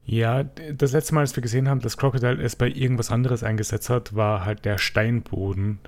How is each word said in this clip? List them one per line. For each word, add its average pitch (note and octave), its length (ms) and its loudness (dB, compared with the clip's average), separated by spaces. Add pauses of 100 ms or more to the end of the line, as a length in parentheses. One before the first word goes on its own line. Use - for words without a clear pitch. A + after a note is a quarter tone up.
Ja, A2+ 400 0
d-, D3+ 300 -10
das C3+ 180 2
letzte D3+ 220 0
Mal, D3+ 80 4
als C#3 140 0
wir C3+ 80 -2
gesehen B2+ 260 2
haben, C3+ 120 2
dass A#2 160 -4
Crocodile B2+ 440 2
es A#2 140 -2
bei A#2+ 120 2
irgendwas B2+ 440 0
anderes A#2+ 320 2
eingesetzt A2 460 -2
hat, A#2+ 260 -2
war G#2 300 2
halt G#2 200 -4
der G#2 120 0
Steinboden G2+ 1120 -2